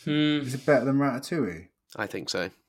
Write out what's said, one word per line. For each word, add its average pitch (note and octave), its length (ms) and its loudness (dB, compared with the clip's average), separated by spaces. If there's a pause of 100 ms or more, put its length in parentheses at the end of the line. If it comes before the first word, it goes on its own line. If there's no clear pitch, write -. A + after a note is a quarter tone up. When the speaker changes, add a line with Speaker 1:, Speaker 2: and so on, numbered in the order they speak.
Speaker 1:
Hmm. D3+ 420 2
Speaker 2:
Is B2 60 -6
it C#3 120 -8
better C3 200 4
than C3+ 120 2
Ratatouille? B2+ 680 -2 (300)
Speaker 3:
I G#2 100 -4
think F#2+ 220 -8
so. F#2 200 -2 (180)